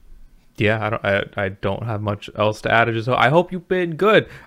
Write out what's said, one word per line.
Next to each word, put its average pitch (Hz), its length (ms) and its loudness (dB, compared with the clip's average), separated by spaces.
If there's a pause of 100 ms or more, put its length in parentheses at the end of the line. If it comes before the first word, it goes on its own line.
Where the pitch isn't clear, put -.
(560)
yeah, 107 300 0
I 107 40 -2
don't, 113 140 -6
I, 98 200 2 (120)
I 101 140 -2
don't 98 320 -6
have 113 180 -6
much 104 340 -6
else 107 280 -2
to 113 100 0
add. 113 160 4
I 117 40 -2
just, 113 180 -4
I 123 180 4
hope 170 240 2
you've 180 160 -10
been 180 280 -2
good. 214 300 4 (200)